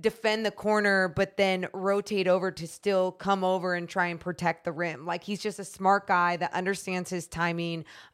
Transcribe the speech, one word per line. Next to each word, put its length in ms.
defend 440
the 60
corner, 560
but 300
then 340
rotate 560
over 240
to 160
still 440
come 320
over 320
and 120
try 200
and 120
protect 460
the 60
rim. 340
Like, 180
he's 160
just 200
a 40
smart 440
guy 300
that 160
understands 580
his 160
timing. 580